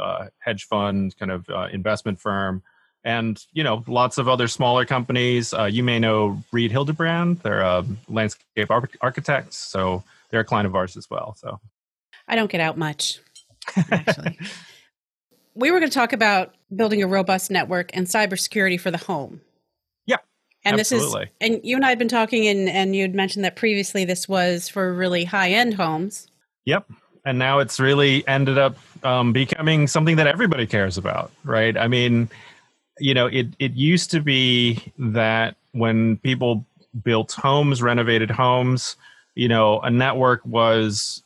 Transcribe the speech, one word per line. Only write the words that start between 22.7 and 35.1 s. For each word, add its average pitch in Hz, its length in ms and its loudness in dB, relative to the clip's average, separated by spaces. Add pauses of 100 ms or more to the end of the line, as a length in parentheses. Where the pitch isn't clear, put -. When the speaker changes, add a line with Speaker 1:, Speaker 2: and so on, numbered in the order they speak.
Speaker 2:
you 196 60 0
had 190 140 -2
mentioned 196 320 -2
that 180 100 -4
previously 202 480 -2
this 180 240 -4
was 180 400 0
for 185 240 -4
really 180 320 -2
high-end 202 480 2
homes. 175 540 -4 (400)
Speaker 1:
Yep. 165 200 0 (380)
And 131 140 -2
now 135 220 2
it's 131 200 -2
really 139 480 4
ended 135 300 2
up, 135 180 4 (260)
um, 123 300 2
becoming 147 540 2
something 160 300 2
that 156 100 6
everybody 156 400 2
cares 95 320 0
about, - 340 -4 (100)
right? 113 340 0
I 117 120 2
mean, 120 400 2 (720)
you 135 140 2
know, 123 120 4
it, 127 200 0 (120)
it 135 140 -2
used 151 380 2
to 170 100 0
be 127 800 0
that 113 580 0 (160)